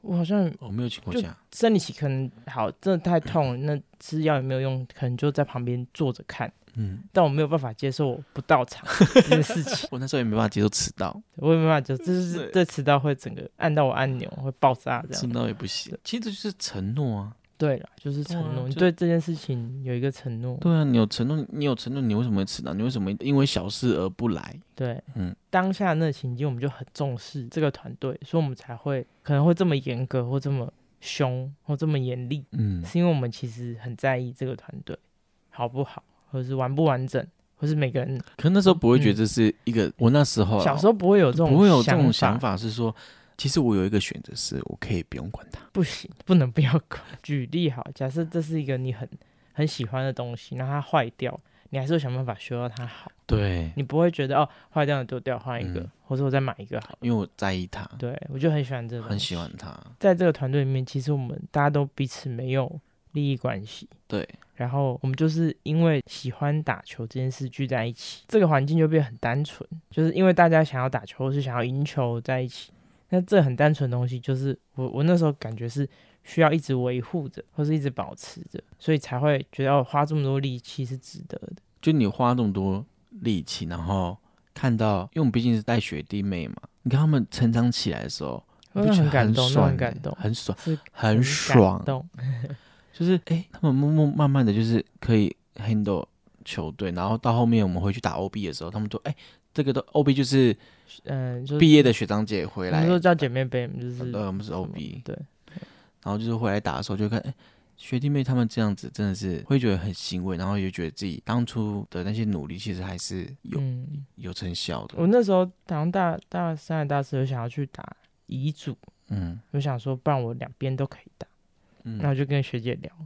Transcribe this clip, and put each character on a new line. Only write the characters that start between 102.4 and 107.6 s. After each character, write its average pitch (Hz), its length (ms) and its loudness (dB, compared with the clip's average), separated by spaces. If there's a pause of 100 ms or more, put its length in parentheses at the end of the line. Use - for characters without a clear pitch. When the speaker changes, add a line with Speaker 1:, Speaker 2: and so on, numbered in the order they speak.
Speaker 2:
回 90 240 -6
来。 156 100 0
Speaker 1:
我 - 20 2
们 170 80 2
说 180 80 2
叫 175 160 4
姐 147 120 -2
妹 127 180 -2
杯， 123 220 -4
我 - 20 -10
们 123 120 -10
就 123 100 -8
是 123 220 -8
Speaker 2:
呃， 104 140 -4
我 95 60 -4
们 98 120 -6
是 107 80 -10
O 92 140 -6
B。 - 360 -10
Speaker 1:
对。 - 140 -10 (840)
Speaker 2:
然 98 100 -6
后 104 60 -2
就 113 60 -6
是 117 120 -2
回 113 140 0
来 101 100 0
打 69 160 -4
的 65 60 -4
时 - 100 -6
候 98 60 -4
就 104 100 0
看， 113 120 -2
哎， 131 140 -10 (440)